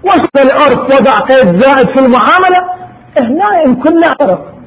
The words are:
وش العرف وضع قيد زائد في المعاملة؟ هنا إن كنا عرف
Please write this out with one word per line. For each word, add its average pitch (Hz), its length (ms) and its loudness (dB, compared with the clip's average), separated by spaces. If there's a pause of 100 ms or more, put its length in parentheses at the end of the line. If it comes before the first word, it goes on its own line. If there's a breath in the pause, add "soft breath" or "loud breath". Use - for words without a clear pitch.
وش 320 400 0
العرف 277 360 0 (140)
وضع 247 240 2
قيد 214 440 0
زائد 269 260 2
في 269 160 0
المعاملة؟ 330 560 2 (600)
هنا 330 460 -2
إن 254 80 2
كنا 330 340 0 (120)
عرف 190 180 0 (280)